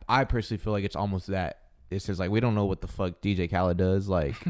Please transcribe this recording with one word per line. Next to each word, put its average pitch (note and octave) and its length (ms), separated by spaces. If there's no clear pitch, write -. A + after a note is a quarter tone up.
I C3 160
personally A2+ 380
feel G#2+ 100
like G2+ 120
it's - 120
almost F#2+ 320
that. F#2 300
It's F#2+ 140
just, F#2+ 160
like, F2+ 100
we A2 100
don't A#2 140
know G#2 120
what F#2+ 160
the F#2+ 40
fuck F2+ 360
D G2+ 120
J F2+ 140
Khaled F2+ 300
does. F#2+ 300
Like, F2 260